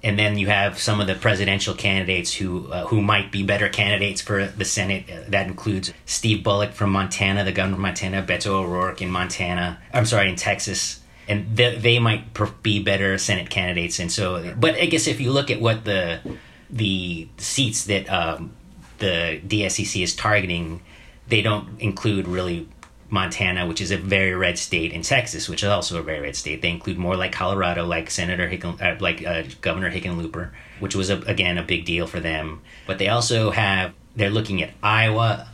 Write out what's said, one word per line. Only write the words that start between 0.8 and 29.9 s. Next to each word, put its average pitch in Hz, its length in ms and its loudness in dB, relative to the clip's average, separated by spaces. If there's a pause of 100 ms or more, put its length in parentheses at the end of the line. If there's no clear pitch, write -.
of 95 60 2
the 95 80 0
presidential 101 580 2
candidates 92 580 0
who, 90 400 -4
uh, - 140 -4
who 110 160 4
might 101 300 2
be 101 100 -2
better 101 260 2
candidates 101 540 0
for 98 240 0
the 98 180 -6
Senate. 95 460 -2
Uh, 85 200 -12
that 98 180 0
includes 95 440 -2 (140)
Steve 107 380 0
Bullock 101 300 2
from 101 180 0
Montana, 98 520 2
the 92 80 0
governor 95 240 0
of 92 60 -2
Montana, 95 420 -2
Beto 87 240 -2
O'Rourke 90 540 0
in 92 80 -2
Montana, 90 720 -2 (140)
I'm 123 120 4
sorry, 101 240 4
in 90 60 -2
Texas. - 680 -2 (260)
And 104 300 0
they, 120 200 6
they 117 220 6
might 113 360 2
per-, - 260 0
be 104 200 2
better 98 360 2
Senate 90 320 -2
candidates. 87 500 -2
And 85 120 -2
so, 90 440 -2
but 160 200 4
I 170 100 2
guess 160 220 2
if 123 120 0
you 127 120 2
look 139 180 2
at 110 100 0
what 113 240 2
the, 90 380 0 (480)
the 92 580 -2 (100)
seats - 480 -2
that, 98 240 0
um, 82 440 -2 (460)
the 85 460 0
D 104 200 0
S 92 100 -2
C 98 100 -2
C 92 180 -2
is 85 120 -2
targeting, 87 680 0 (460)
they 107 140 4
don't 104 380 -2
include 98 480 0
really 90 400 -2 (420)
Montana, 92 560 0
which 85 140 -4
is 95 120 -2
a 98 60 0
very 95 360 2
red 90 240 0
state, 82 340 -2
and 82 100 -8
Texas, 117 460 0
which 85 160 -2
is 101 60 2
also 90 280 0
a 82 40 -2
very 80 180 -6
red 71 160 -6
state. 73 260 -6
They 85 80 0
include 85 280 -4
more 90 180 0
like 92 160 -2
Colorado, 90 540 0
like 82 240 -2
Senator 90 400 -2
Hicken-, 87 320 -6
uh, 90 180 0
like, 85 260 -2
uh, 82 180 -2 (180)
Governor 95 280 -2
Hickenlooper, 85 640 -4 (300)